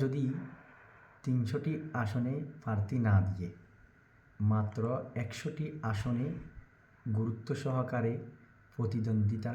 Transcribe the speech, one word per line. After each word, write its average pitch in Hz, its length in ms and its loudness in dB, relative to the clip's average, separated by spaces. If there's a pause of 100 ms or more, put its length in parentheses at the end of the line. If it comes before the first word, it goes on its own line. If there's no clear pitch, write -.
যদি 135 220 2 (960)
তিনশোটি 127 500 0 (220)
আসনে 123 400 0 (260)
প্রার্থী 107 380 0
না 110 160 6 (120)
দিয়ে 90 240 -4 (920)
মাত্র 107 420 2 (400)
একশোটি - 440 -6 (180)
আসনে 120 420 0 (800)
গুরুত্ব 110 480 0
সহকারে 123 580 0 (600)
প্রতিদ্বন্দ্বিতা 110 840 2